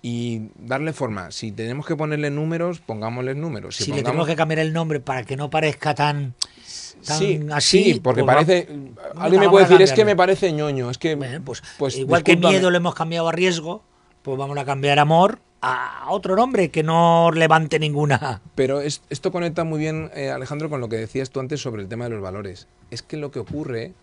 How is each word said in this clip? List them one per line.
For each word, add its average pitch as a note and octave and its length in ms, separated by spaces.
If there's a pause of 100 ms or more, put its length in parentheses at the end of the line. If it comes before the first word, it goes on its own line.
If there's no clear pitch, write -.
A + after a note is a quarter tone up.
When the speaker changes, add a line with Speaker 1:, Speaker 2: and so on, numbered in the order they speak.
Speaker 1:
y A#2 480 (100)
darle C#3 340
forma. G#2 380
Si A2 200
tenemos A#2 360
que E3 80
ponerle D3+ 340
números, E3 520
pongámosle A#2+ 540
números. A2 400
Si G#2 100
Speaker 2:
Si - 60
le - 60
Speaker 1:
pongamos B2 140
Speaker 2:
tenemos D#3 160
que D#3+ 80
cambiar D#3 240
el D#3 140
nombre D#3 260
para C3 240
que C3+ 120
no C#3+ 140
parezca D3+ 460
tan, C#3+ 400 (720)
tan D3+ 120
Speaker 1:
Sí, F3+ 220 (120)
Speaker 2:
así, F3 420
Speaker 1:
sí, - 60
porque B2+ 240
Speaker 2:
pues C3 60
va-, D3+ 160
Speaker 1:
parece, F3+ 240
Speaker 2:
venga, C#3 320 (160)
Speaker 1:
alguien F3 240
me G3+ 60
Speaker 2:
vamos - 40
Speaker 1:
puede G3 140
Speaker 2:
a - 40
Speaker 1:
decir, F#3+ 120
"Es F#3+ 100
que - 60
Speaker 2:
cambiarle. G#3+ 160
Speaker 1:
me F3 40
parece F#3 360
ñoño", C#3+ 380
es - 80
que, D#3+ 160
Speaker 2:
Bueno, C3 280
pues, B2+ 200 (160)
Speaker 1:
pues, C3+ 180
Speaker 2:
igual D3 260
que - 100
Speaker 1:
discúlpame. F3 200
Speaker 2:
miedo F3+ 160
lo F3 80
hemos F3 180
cambiado E3 320
a E3 40
riesgo, F3 500 (400)
pues C3+ 160
vamos C#3 200
a C#3 80
cambiar C#3+ 340
amor E3 400 (260)
a B2+ 440
otro F#3+ 260
nombre A#3 340
que D#3 140
no E3+ 500
levante D#3+ 460
ninguna. C#3+ 640 (140)
Speaker 1:
Pero C3+ 260
es-, D3 280
esto F3 220
conecta E3+ 320
muy D#3 160
bien, D#3 340
eh, C#3 160
Alejandro, D3 400
con C#3 120
lo A2+ 80
que A2 80
decías B2+ 320
tú C#3 100
antes C#3 220
sobre A2 200
el F#2+ 60
tema A#2 180
de A#2+ 40
los G#2+ 120
valores. F#2+ 460 (240)
Es - 100
que - 140
lo C#3+ 160
que C3+ 80
ocurre C3 640